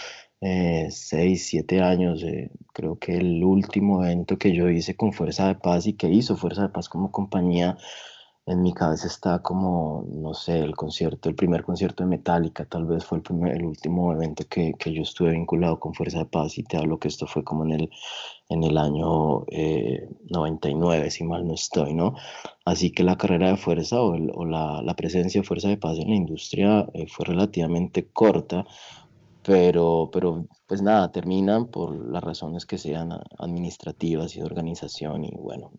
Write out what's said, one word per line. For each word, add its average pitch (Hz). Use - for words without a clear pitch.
eh, 87
seis, 87
siete 90
años, 90
eh, 73
creo 80
que 90
el 87
último 95
evento 87
que 98
yo 87
hice 85
con 107
Fuerza 92
de 95
Paz 87
y 107
que 98
hizo 107
Fuerza 90
de 98
Paz 87
como 98
compañía, 90
en 90
mi 90
cabeza 80
está 87
como, 87
no 78
sé, 85
el 78
concierto, 78
el 80
primer 85
concierto 90
de 92
Metallica, 85
tal 82
vez 82
fue 85
el 82
primer, 85
el 85
último 85
evento 78
que, 82
que -
yo 78
estuve 82
vinculado 82
con 82
Fuerza 87
de 80
Paz, 78
y 76
te -
hablo 78
que -
esto 76
fue 76
como 78
en 78
el, 78
en 82
el 78
año, 78
eh, 76
noventa 80
y 71
nueve, 80
si -
mal 85
no 80
estoy, 76
¿no? 92
Así 87
que -
la 90
carrera 92
de 95
Fuerza 85
o 92
el, 80
o 85
la, 78
la 87
presencia 90
de 98
Fuerza 90
de 101
Paz 82
en 82
la 107
industria, 98
eh, 80
fue -
relativamente 87
corta, 95
pero, 85
pero, 85
pues 98
nada, 101
terminan 98
por 80
las 87
razones 82
que -
sean 82
a-, 82
administrativas 85
y -
de 82
organización 80
y, 73
bueno, -